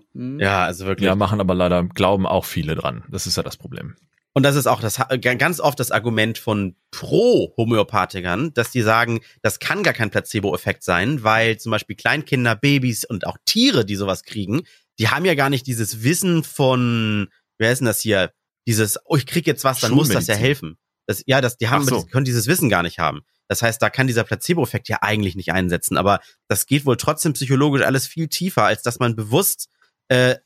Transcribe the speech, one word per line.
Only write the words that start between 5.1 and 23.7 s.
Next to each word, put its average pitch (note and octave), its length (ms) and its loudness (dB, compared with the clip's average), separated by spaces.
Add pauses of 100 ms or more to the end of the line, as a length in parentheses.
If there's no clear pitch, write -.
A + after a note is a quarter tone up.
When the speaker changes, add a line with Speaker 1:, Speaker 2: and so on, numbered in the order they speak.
Speaker 1:
ganz D3+ 240 0
oft D3+ 200 0
das B2+ 120 -4
Argument A2 480 0
von G2+ 360 -2 (160)
Pro-Homöopathikern, A2+ 1600 0
dass A2+ 180 -2
die B2+ 100 0
sagen, A#2 380 2 (220)
das - 180 -2
kann G3 240 -4
gar C#3+ 100 2
kein A2 160 -4
Placebo-Effekt G2 760 -4
sein, G#2+ 400 0
weil A2+ 340 2
zum A#2 140 -8
Beispiel G#2+ 240 -4
Kleinkinder, B2 600 0
Babys B2+ 500 0
und G2 220 -6
auch F2+ 180 -8
Tiere, G#3+ 400 2
die G2+ 100 -4
sowas F#2+ 280 -2
kriegen, G#2+ 380 -4 (360)
die A2 120 0
haben C#3+ 160 0
ja F3 100 2
gar C#3 140 2
nicht C#3 180 -2
dieses A2+ 360 -4
Wissen E3+ 400 2
von, A#2 840 0 (300)
wer A2 140 2
ist B2+ 80 0
denn C3 80 0
das G#2+ 120 0
hier? G2 320 2 (360)
Dieses, G#2+ 380 0
oh, - 120 0
ich B2 80 0
krieg - 220 -4
jetzt C#3+ 160 0
was, C3 180 0
dann A2+ 100 0
muss D3 180 4
das F#2+ 180 0
ja A2 80 0
Speaker 3:
Schulmedizin. A2 100 0
Speaker 1:
helfen. C3 320 -2 (300)
Das, G#2 180 -4
ja, C3 160 2
das, B2 160 -2
die A2+ 120 -2
haben, C#3+ 160 2
Speaker 3:
Ach C3 40 0
so. G#2+ 140 0
Speaker 1:
die - 60 -20
können C3+ 160 0
dieses A#2+ 220 0
Wissen D#3+ 220 2
gar F2+ 140 2
nicht E2+ 160 -6
haben. D2 220 -2 (260)
Das - 160 -2
heißt, A2+ 180 -2